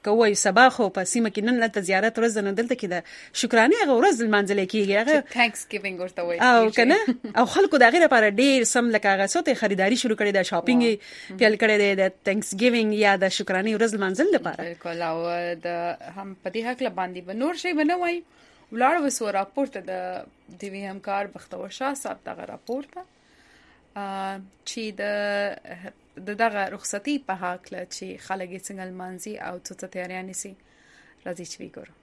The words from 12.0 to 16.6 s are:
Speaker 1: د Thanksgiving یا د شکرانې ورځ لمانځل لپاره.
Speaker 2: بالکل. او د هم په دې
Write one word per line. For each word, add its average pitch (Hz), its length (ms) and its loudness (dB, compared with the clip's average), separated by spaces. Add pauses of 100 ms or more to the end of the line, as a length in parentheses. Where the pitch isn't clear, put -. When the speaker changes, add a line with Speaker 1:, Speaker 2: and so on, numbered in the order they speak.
Speaker 1:
د 190 100 2 (180)
Thanksgiving 214 640 2
یا 208 240 4
د 190 100 2
شکرانې 196 500 -2
ورځ 220 160 2
لمانځل 202 400 0
لپاره. 170 240 -2
Speaker 2:
بالکل. 170 440 -8
او 165 160 -2 (500)
د - 0 - (480)
هم 196 280 -14
په 185 60 -6
دې 220 120 -6 (100)